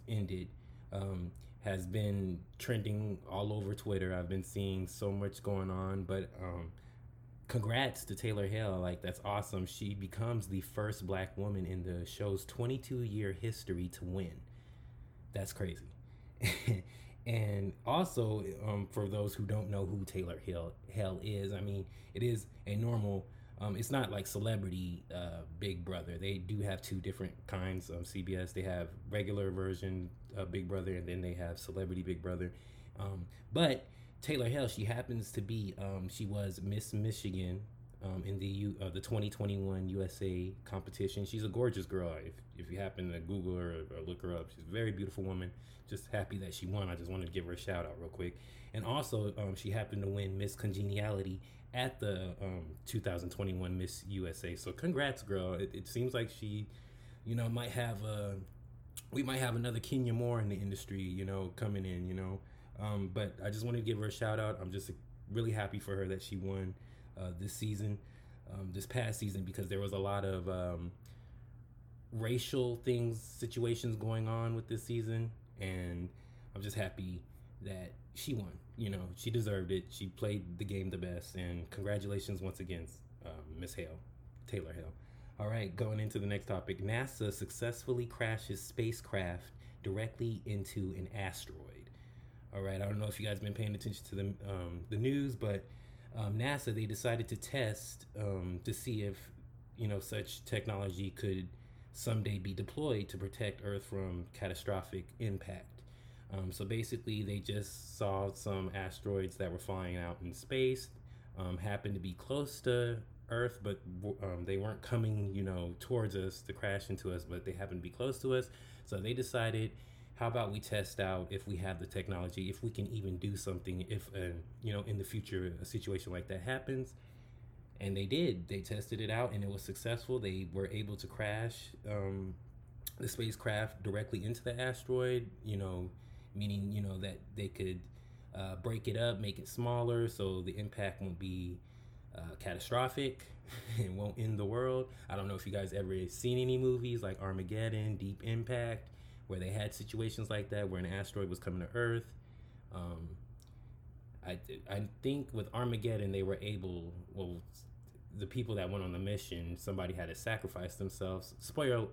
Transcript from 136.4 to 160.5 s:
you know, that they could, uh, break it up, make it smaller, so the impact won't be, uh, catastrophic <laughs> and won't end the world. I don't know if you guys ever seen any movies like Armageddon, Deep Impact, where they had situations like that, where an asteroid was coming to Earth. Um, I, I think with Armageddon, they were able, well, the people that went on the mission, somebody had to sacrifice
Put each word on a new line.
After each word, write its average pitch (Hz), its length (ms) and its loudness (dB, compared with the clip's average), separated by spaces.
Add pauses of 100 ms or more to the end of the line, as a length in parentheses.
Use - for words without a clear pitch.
you 104 100 2
know, 95 180 0
that 95 200 -2 (160)
they 101 140 0
could, 92 320 -2 (520)
uh, 92 240 -4
break 113 300 -2
it 110 100 4
up, 113 220 4
make 101 220 -2
it - 80 -8
smaller, 120 580 4
so 95 360 2
the 90 140 -2
impact 104 460 0
won't 90 160 0
be, 92 400 -2 (560)
uh, 82 240 -8
catastrophic 127 880 2 (260)
<laughs> 113 240 -4
and 95 200 2
won't 101 240 0
end 110 180 4
the 101 60 2
world. 127 440 4 (220)
I 98 60 -2
don't 98 100 2
know 98 80 2
if 92 100 -2
you 98 80 -2
guys 98 200 2
ever 92 360 2
seen 123 300 4
any 127 180 6
movies 123 460 4
like 95 180 0
Armageddon, 107 760 2
Deep 98 260 -2
Impact, 117 640 0 (400)
where 92 140 0
they 92 100 0
had 104 240 2
situations 110 560 2
like 104 200 4
that, 104 200 6
where 92 80 4
an 90 80 4
asteroid 98 420 2
was 87 120 -2
coming 90 200 2
to 85 140 -2
Earth. 117 300 6 (680)
Um, 87 360 -4 (1200)
I, 90 120 -2 (320)
I 104 180 0 (140)
think 139 300 2
with 110 200 0
Armageddon, 113 600 4
they 98 100 4
were 95 180 2
able, 90 540 -2 (180)
well, 87 300 -4 (760)
the 101 100 -2
people 110 280 0
that 92 160 2
went 98 140 0
on 90 80 0
the 87 60 0
mission, 87 600 0
somebody 92 340 0
had 87 160 -2
to 82 60 -6
sacrifice 95 640 -2